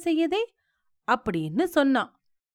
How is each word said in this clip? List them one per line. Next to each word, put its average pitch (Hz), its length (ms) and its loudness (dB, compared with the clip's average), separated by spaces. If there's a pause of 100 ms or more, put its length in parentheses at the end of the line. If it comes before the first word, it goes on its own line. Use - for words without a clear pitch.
செய்யுதே" 339 400 0 (680)
அப்படின்னு 180 520 -2
சொன்னா. 277 560 0 (340)